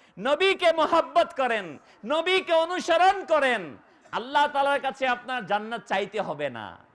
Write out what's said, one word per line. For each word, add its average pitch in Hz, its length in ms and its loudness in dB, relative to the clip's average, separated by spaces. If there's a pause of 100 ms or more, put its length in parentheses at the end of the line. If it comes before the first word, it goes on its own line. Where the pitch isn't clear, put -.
(180)
নবীকে 330 540 2
মোহাব্বত 330 640 2
করেন, 214 420 -2 (280)
নবীকে 330 460 0
অনুসরণ 339 720 2
করেন, 240 520 0 (360)
আল্লাহ 269 340 0
তাআলার 277 340 0
কাছে 262 260 -4
আপনার 247 400 -4
জান্নাত 214 400 -4
চাইতে 202 340 -2
হবে 147 300 -6
না। 107 280 -12 (160)